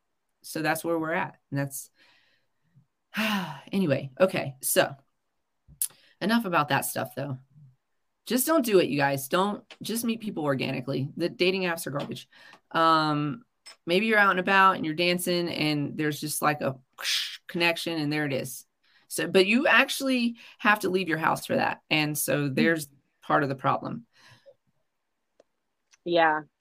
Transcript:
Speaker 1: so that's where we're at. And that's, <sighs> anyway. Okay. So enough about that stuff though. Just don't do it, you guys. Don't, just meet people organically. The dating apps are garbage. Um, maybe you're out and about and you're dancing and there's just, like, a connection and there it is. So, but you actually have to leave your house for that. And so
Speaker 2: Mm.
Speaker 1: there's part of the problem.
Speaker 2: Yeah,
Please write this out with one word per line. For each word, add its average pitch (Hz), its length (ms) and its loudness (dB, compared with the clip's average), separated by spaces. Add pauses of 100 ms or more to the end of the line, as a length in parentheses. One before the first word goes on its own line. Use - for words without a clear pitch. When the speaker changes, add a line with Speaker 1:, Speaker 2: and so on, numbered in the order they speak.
(420)
Speaker 1:
so - 220 -8
that's 156 200 -2
where 165 140 0
we're 160 160 -2
at. 180 240 -4 (140)
And 139 80 -2
that's, - 320 -8 (1200)
<sighs> 196 560 -4
anyway. 147 380 0 (100)
Okay. 175 420 0
So - 340 2 (1200)
enough 226 260 2
about 165 240 2
that 135 160 0
stuff - 300 -6
though. 139 220 -8 (880)
Just 254 220 0
don't 320 160 4
do 208 160 6
it, 139 80 4
you 143 100 -2
guys. 139 300 0
Don't, 190 360 -2 (180)
just 226 240 -4
meet 226 160 -2
people 180 240 -6
organically. 139 720 -2
The 170 100 -2
dating 185 360 0
apps 170 220 -4
are 151 60 -8
garbage. - 380 -8 (420)
Um, 156 720 2 (420)
maybe 185 200 2
you're 220 120 4
out 202 140 6
and 185 80 2
about 190 380 4
and - 80 -4
you're 156 100 -4
dancing 175 540 0
and 151 480 -2
there's 151 240 -2
just, 147 200 -6
like, 151 200 0
a 135 160 -2 (680)
connection 170 520 -2
and 147 140 -2
there 151 120 -2
it 143 60 -2
is. - 340 -6 (440)
So, 156 180 -4
but 190 180 6
you 233 220 2
actually 240 720 2 (220)
have 214 200 2
to - 100 -2
leave 185 200 -2
your 156 80 -2
house 160 280 -2
for - 120 -2
that. - 320 -2
And 151 280 0
so 147 300 -2
Speaker 2:
Mm. 131 80 -4
Speaker 1:
there's 160 320 0 (360)
part 151 200 0
of 135 60 -2
the 135 60 -4
problem. - 500 -4 (2000)
Speaker 2:
Yeah, 160 360 2 (200)